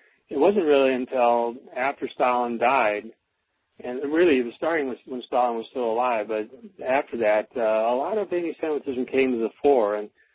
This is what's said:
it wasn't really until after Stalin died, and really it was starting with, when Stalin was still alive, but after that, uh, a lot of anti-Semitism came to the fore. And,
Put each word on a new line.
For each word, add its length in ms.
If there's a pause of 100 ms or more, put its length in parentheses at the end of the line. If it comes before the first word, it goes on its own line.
(280)
it 120
wasn't 260
really 280
until 640 (220)
after 380
Stalin 420
died, 460 (800)
and 280
really 280
it 60
was 120
starting 320
with, 160
when 220
Stalin 300
was 120
still 220
alive, 360
but 220 (340)
after 340
that, 380
uh, 60
a 340
lot 220
of 160
anti-Semitism 720
came 280
to 40
the 120 (120)
fore. 360
And, 120 (260)